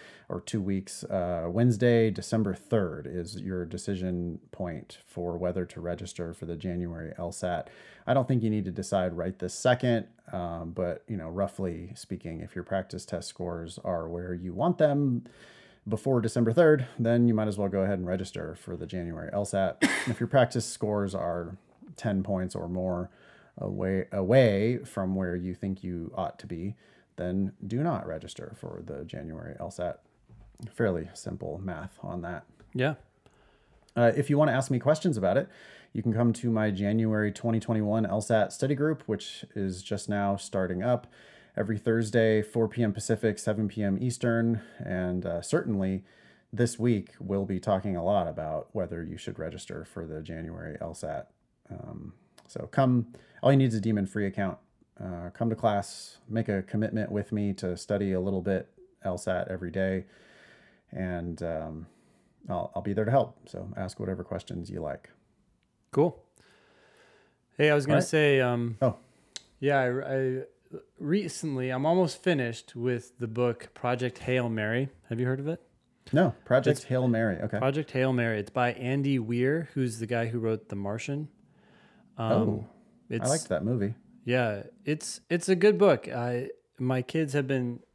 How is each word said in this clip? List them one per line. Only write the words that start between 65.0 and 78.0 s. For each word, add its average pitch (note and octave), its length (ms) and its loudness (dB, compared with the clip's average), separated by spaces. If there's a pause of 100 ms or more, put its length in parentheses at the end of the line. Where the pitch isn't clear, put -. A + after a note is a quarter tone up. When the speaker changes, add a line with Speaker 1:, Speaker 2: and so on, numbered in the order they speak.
Speaker 2:
Cool. D#3 320 2 (1300)
Hey, D3+ 120 8
I D3 60 6
was C#3+ 100 2
gonna D3 100 6
Speaker 1:
All C#3+ 60 6
right. C3+ 60 0
Speaker 2:
say, D3 320 6
um, A#2+ 420 2
Speaker 1:
Oh. B2 140 4 (640)
Speaker 2:
yeah, C#3 200 4
I, C3 360 0
I C3 260 0 (560)
recently, D3+ 720 -2
I'm C3 140 0
almost F3 380 2
finished B2+ 500 0
with A#2+ 460 -2
the A#2+ 80 -2
book A#2 460 0
Project B2 460 -2
Hail B2 280 2
Mary. A2+ 400 0 (220)
Have A#2 100 -2
you B2 60 0
heard C3 160 0
of C#3+ 80 -8
it? E3+ 120 -6 (520)
Speaker 1:
No, D3+ 200 6 (120)
Project C3+ 320 4
Speaker 2:
It's - 80 -12
Speaker 1:
Hail B2+ 240 2
Mary. A2+ 320 2
Okay. G#2 160 -2
Speaker 2:
Project C#3 340 0
Hail C3 220 2